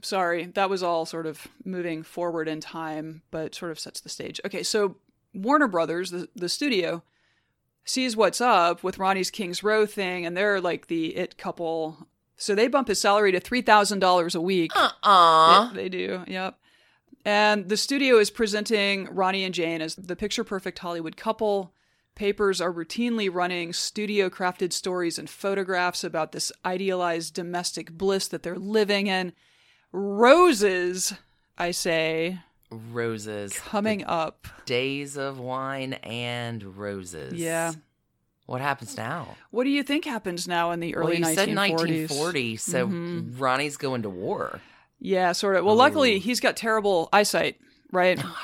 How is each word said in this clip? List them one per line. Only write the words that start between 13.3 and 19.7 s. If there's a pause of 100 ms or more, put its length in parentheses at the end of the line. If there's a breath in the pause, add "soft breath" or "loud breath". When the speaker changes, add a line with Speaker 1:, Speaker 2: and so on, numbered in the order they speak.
Speaker 1:
to
three
thousand
dollars
a
week.
Speaker 2:
Uh-uh.
Speaker 1:
They,
they
do,
yep. (640 soft breath)
And
the
studio
is
presenting
Ronnie
and
Jane